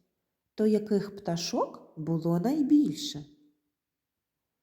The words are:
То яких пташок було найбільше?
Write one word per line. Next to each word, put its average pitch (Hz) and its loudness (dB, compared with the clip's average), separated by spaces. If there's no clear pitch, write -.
То 214 2
яких 208 0
пташок - -4
було 165 0
найбільше? 262 2